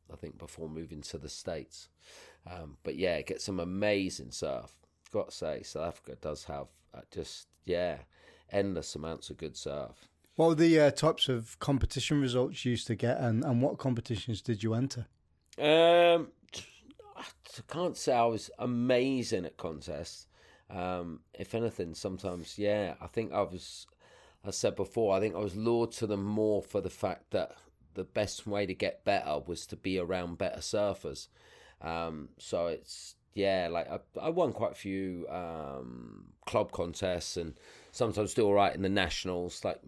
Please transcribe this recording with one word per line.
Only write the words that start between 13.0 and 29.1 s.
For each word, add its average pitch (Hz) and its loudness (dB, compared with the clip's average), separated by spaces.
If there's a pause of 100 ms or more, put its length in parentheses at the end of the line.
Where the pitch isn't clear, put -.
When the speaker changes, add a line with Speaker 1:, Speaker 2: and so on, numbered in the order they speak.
Speaker 2:
and, 117 2
and 120 4
what - 2
competitions 117 -2
did 110 -2
you 110 2
enter? 123 -2 (540)
Speaker 1:
Um, 170 8 (960)
I - -16
can't 165 -2
say 143 2
I 117 6
was 113 0 (100)
amazing 123 2
at - -12
contests. 80 -8 (420)
Um, 90 -6 (120)
if - -6
anything, 110 -2
sometimes, 90 -6
yeah, 104 0
I 90 -12
think 110 -4
I 98 0
was, 90 -6 (580)
I 101 -6
said 98 0
before, 98 2
I 95 6
think 101 0
I 90 -4
was 98 -2
lured 117 2
to 113 -4
them 101 0
more 107 4
for - -4
the 92 -2
fact - -4
that 90 -2 (380)
the 92 -6
best - -4
way 101 0
to 90 -2
get - -2
better 76 2